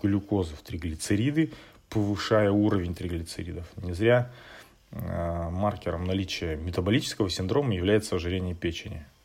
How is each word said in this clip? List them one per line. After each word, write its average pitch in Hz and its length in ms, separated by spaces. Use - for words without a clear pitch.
глюкозы 98 540
в - 60
триглицериды, 104 920
повышая 104 600
уровень 101 460
триглицеридов. 85 680
Не 90 180
зря, 120 380
э, 85 580
маркером 90 560
наличия 90 500
метаболического 90 760
синдрома 110 440
является 98 420
ожирение 90 400
печени 85 500